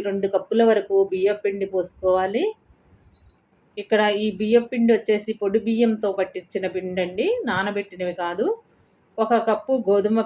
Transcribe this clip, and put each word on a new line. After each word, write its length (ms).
రెండు 260
కప్పుల 380
వరకు 260
బియ్యం 320
పిండి 260
పోసుకోవాలి. 720
ఇక్కడ 180
ఈ 20
బియ్యం 320
పిండి 240
వచ్చేసి 440
పొడి 240
బియ్యంతో 440
పట్టించిన 460
పిండి 300
అండి, 220
నానబెట్టినవి 720
కాదు. 260
ఒక 120
కప్పు 240
గోధుమ 380